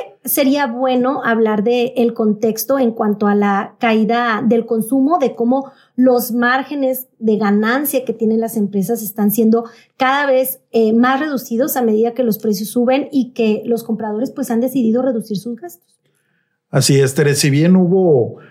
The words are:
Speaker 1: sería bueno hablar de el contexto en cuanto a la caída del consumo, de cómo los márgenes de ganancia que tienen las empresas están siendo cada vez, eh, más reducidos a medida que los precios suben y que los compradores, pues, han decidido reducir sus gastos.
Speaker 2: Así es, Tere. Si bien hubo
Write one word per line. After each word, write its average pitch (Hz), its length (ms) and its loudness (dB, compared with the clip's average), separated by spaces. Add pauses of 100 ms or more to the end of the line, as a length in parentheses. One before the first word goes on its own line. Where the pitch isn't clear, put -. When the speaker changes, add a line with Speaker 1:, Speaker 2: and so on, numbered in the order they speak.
(240)
Speaker 1:
sería 277 440 0
bueno 254 580 0
hablar 220 400 2
de 240 320 0
el 233 160 2
contexto 220 680 0
en 233 120 2
cuanto 208 380 -2
a 202 60 2
la 202 460 0
caída 226 640 0
del 233 200 2
consumo, 269 520 0
de 240 160 0
cómo 262 380 -2 (220)
los 247 380 2
márgenes 262 720 -2 (120)
de 220 200 2
ganancia 226 680 0
que 233 80 -4
tienen 226 280 0
las 226 180 -4
empresas 202 440 -2
están 208 280 -2
siendo 226 340 2 (320)
cada 269 300 0
vez, 262 340 0 (100)
eh, 220 220 2
más 247 260 2
reducidos 277 600 -4
a 247 40 0
medida 220 300 0
que 254 100 -2
los 220 160 0
precios 208 300 -4
suben 254 440 0
y 262 220 -2
que 214 300 0
los 233 200 -4
compradores, 214 480 -6
pues, 269 180 -8
han 233 100 0
decidido 247 400 0
reducir 233 360 -2
sus 233 180 -8
gastos. - 460 -20 (720)
Speaker 2:
Así 143 300 2
es, 135 140 0
Tere. 147 220 2
Si 151 140 0
bien 160 260 4
hubo 170 640 2 (120)